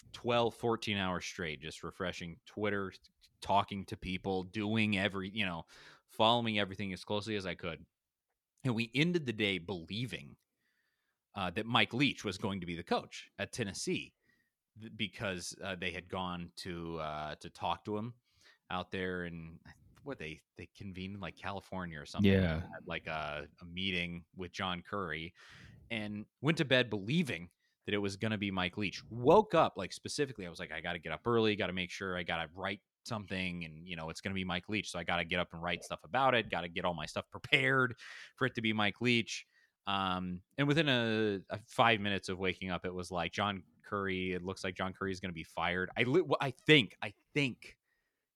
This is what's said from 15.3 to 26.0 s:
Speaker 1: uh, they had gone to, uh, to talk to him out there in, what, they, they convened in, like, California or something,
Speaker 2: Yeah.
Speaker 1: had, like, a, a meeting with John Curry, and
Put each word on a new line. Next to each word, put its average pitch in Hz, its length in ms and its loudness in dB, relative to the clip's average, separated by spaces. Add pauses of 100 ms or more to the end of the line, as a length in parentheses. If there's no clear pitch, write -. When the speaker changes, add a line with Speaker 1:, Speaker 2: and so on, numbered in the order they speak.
Speaker 1:
uh, 95 160 -4
they 92 100 -2
had 87 180 -8
gone 90 500 -4
to, 85 400 -6
uh, 76 380 -6
to - 120 -14
talk - 380 -4
to 104 100 -2
him 117 160 -6 (580)
out 92 200 -6
there 92 340 -2
in, 82 340 -10 (460)
what, 139 140 -8
they, 80 240 -10 (160)
they 92 180 -14
convened 95 380 -10
in, 101 60 -12
like, 85 160 -10
California 92 640 -8
or 71 60 -10
something, 98 260 4
Speaker 2:
Yeah. 92 300 6
Speaker 1:
had, 82 260 -10
like, 85 200 -6
a, 76 400 -4 (160)
a - 20 -14
meeting 87 600 -2 (120)
with 90 160 -8
John 90 300 -2
Curry, 85 500 -6 (580)
and 107 360 -4 (160)